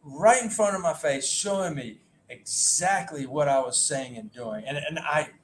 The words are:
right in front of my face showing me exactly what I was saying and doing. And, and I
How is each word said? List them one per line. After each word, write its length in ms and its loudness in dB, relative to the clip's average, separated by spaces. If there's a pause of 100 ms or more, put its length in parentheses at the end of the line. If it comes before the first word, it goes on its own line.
right 400 6
in 60 -4
front 260 2
of 60 -2
my 120 0
face 360 0
showing 460 -2
me 260 -10 (280)
exactly 960 0
what 220 0
I 120 6
was 180 -2
saying 400 -2
and 140 -12
doing. 340 -8
And, 120 -6
and 220 -6
I 300 -2 (140)